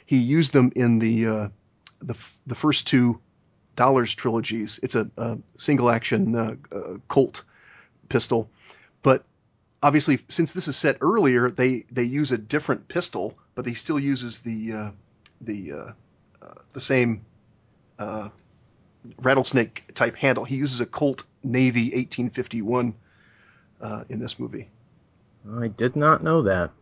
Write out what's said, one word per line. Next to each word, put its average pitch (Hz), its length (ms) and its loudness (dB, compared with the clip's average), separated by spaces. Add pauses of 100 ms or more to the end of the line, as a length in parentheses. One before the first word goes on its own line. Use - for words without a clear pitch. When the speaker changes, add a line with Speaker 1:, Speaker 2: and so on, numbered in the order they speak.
Speaker 1:
he 139 120 4
used 139 340 4
them 127 240 6
in 120 220 4
the, 113 280 2
uh, 107 220 -2 (520)
the 123 140 -8
f-, - 320 -18
the 117 80 -8
first - 320 0
two 123 340 4 (560)
Dollars 127 380 4
trilogies. 113 680 -4
It's 127 120 -2
a, 113 220 -2
a 113 220 -6 (180)
single 131 340 4
action, 113 440 0
uh, 113 220 -2 (160)
uh, 98 260 -10 (100)
Colt - 340 2 (680)
pistol, 113 420 -2 (520)
but 131 220 4 (580)
obviously 143 460 2
since - 240 -2
this 180 160 -6
is 135 80 -4
set - 240 0
earlier, 135 500 4
they, 127 400 0
they 123 140 -2
use 139 260 -2
a 120 80 0
different 120 500 -4
pistol, 113 480 -6 (180)
but 123 120 -8
he 120 80 -6
still 151 240 -4
uses 127 420 -4
the, 113 320 -8
uh, 107 180 -8 (500)
the, 101 320 -10
uh, 85 200 -12 (500)
uh, - 120 -20 (180)
the - 80 -12
same, 120 440 0 (720)
uh, 104 300 -8 (920)
rattlesnake 127 640 2 (100)
type 117 220 -2
handle. 123 280 0
He 135 120 -6
uses 131 240 -4
a 113 60 -4
Colt - 380 -2 (180)
Navy 123 520 2
eighteen 123 360 -4
fifty-one, 120 640 -4 (840)
uh, 110 280 -10
in 107 100 -10
this 120 200 -10
movie. 117 320 -12 (880)
Speaker 2:
I 117 100 -2
did 120 260 -2
not 151 280 4
know 160 200 2
that. 92 280 0 (120)